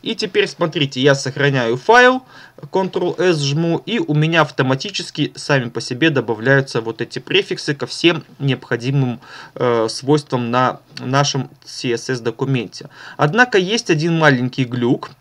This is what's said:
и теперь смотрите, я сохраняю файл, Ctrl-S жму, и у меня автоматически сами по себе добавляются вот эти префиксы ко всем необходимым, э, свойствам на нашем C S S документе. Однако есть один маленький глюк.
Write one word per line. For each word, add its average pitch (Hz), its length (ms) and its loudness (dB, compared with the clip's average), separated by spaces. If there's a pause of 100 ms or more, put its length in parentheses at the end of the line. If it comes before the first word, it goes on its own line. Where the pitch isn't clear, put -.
и 220 120 -6
теперь 202 320 -2
смотрите, 151 540 -2
я 139 140 6
сохраняю 135 600 0
файл, 247 460 6 (480)
Ctrl-S 180 720 0
жму, 160 440 0
и 226 140 -2
у 151 140 -2
меня 156 280 2
автоматически 143 960 -2
сами 127 340 0
по 117 120 -8
себе 127 280 0
добавляются 127 720 0
вот 113 200 -8
эти - 180 -8
префиксы 175 540 -4
ко 127 140 -6
всем - 360 0 (160)
необходимым, 127 800 -2 (360)
э, 117 340 0
свойствам 131 600 -2
на 123 280 2 (200)
нашем 139 500 0 (160)
C - 280 -6
S 117 160 -6
S 127 100 -2
документе. 120 680 -4 (280)
Однако 202 400 4
есть 196 320 0
один 165 280 2
маленький 131 480 2
глюк. 120 560 -2